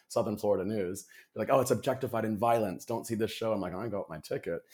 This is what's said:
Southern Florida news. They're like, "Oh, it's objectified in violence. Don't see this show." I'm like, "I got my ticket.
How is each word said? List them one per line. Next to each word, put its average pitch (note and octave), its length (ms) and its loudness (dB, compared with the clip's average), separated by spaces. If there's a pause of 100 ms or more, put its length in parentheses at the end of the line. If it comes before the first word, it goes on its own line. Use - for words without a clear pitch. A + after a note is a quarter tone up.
Southern G#2+ 280 0
Florida G2+ 320 2
news. G2+ 380 -2 (280)
They're G#2+ 100 -2
like, A2 80 0
"Oh, C3+ 80 8
it's B2 100 2
objectified B2+ 540 0
in A2 140 0
violence. A2 460 2
Don't A2+ 220 -4
see A2+ 100 -4
this G#2+ 160 0
show." A2+ 200 -2
I'm G2+ 80 0
like, F2 140 -4
"I G#2 140 -6
got G2 220 -4
my D#2 100 -8
ticket. - 400 -6 (140)